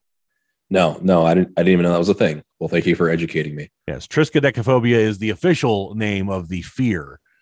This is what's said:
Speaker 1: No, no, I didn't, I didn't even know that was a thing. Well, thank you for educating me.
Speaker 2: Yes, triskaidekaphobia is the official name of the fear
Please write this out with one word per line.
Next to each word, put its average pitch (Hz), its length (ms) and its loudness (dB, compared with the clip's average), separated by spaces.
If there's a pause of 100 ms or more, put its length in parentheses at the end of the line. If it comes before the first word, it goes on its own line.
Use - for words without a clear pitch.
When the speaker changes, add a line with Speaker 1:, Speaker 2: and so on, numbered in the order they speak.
(720)
Speaker 1:
No, 87 300 2
no, 90 240 4
I 82 80 4
didn't, 90 240 0
I 90 40 2
didn't 92 120 4
even 87 100 4
know 87 100 2
that 87 40 2
was 87 120 0
a 98 40 4
thing. 78 300 -2 (160)
Well, 80 100 -6
thank 85 160 0
you 90 100 2
for 85 140 2
educating 80 460 -4
me. 73 160 -14 (160)
Speaker 2:
Yes, 73 180 -10
triskaidekaphobia 127 920 0
is 110 200 2
the 107 140 -4
official 107 640 0
name 101 340 -2
of 92 200 -6
the 90 120 -6
fear 82 580 -4 (220)